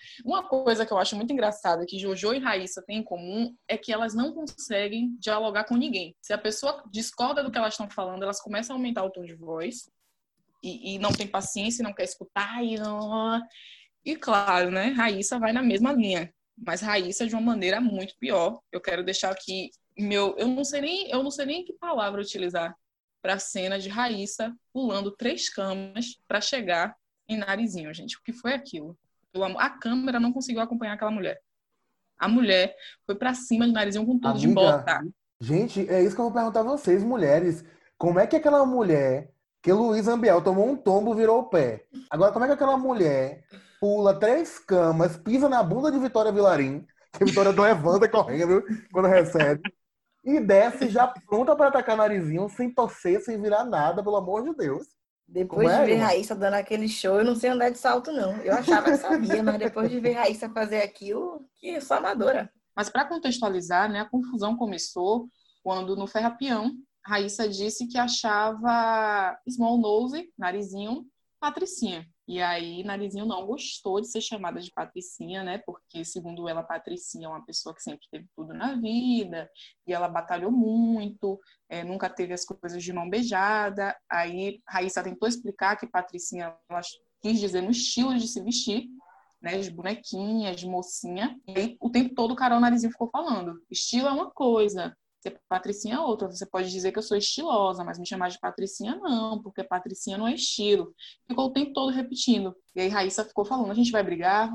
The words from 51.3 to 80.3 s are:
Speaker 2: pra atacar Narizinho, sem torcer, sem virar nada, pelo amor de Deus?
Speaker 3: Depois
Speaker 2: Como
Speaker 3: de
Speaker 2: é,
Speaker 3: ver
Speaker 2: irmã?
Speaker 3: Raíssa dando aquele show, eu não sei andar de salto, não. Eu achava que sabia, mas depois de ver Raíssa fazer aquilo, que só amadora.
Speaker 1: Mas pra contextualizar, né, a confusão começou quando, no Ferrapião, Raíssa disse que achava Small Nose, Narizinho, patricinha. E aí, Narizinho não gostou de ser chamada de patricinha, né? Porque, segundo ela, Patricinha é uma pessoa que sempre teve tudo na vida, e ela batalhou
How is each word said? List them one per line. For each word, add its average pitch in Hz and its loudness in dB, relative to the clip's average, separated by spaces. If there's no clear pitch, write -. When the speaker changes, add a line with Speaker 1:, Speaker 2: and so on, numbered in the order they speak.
Speaker 2:
pra 285 6
atacar 247 2
Narizinho, 196 2
sem 247 -2
torcer, 190 2
sem 220 -6
virar 208 2
nada, 175 0
pelo 208 0
amor 196 0
de 330 -4
Deus? 160 -4
Speaker 3:
Depois 185 0
Speaker 2:
Como 165 6
Speaker 3:
de 233 6
Speaker 2:
é, 269 6
Speaker 3:
ver 220 4
Speaker 2:
irmã? 226 4
Speaker 3:
Raíssa 196 2
dando 196 0
aquele 214 -2
show, 196 0
eu 214 4
não 240 4
sei 233 0
andar 247 2
de 240 -4
salto, 247 0
não. 208 -2
Eu 190 0
achava 311 4
que 285 8
sabia, 220 2
mas 214 2
depois 220 0
de 247 -2
ver 240 2
Raíssa 226 0
fazer 214 0
aquilo, 262 -6
que 339 -8
só 269 -2
amadora. 254 0
Speaker 1:
Mas 202 -2
pra 285 0
contextualizar, 208 0
né, 202 -2
a 214 -4
confusão 247 -2
começou 208 -2
quando, 190 -2
no 196 -4
Ferrapião, 233 -2
Raíssa 202 -2
disse 208 -4
que 240 -10
achava 220 0
Small 240 0
Nose, 247 0
Narizinho, 202 -6
patricinha. 294 -4
E 180 -8
aí, 175 -4
Narizinho 202 -6
não 190 -4
gostou 202 -4
de 233 -6
ser 220 -6
chamada 180 -8
de 175 -14
patricinha, 175 -10
né? 185 -6
Porque, 170 -14
segundo 170 -10
ela, 165 -4
Patricinha 165 -10
é - -12
uma 156 -12
pessoa 160 -10
que - -20
sempre 147 -14
teve 165 -16
tudo 160 -14
na 233 -6
vida, 226 -2
e 180 -4
ela 175 0
batalhou 175 -4